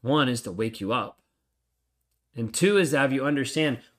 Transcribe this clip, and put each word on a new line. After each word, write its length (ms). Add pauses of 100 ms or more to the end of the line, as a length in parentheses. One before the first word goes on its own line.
one, 260
is 140
to 100
wake 300
you 100
up. 280 (1160)
And 160
two 240
is 140
to 60
have 160
you 100
understand, 560 (200)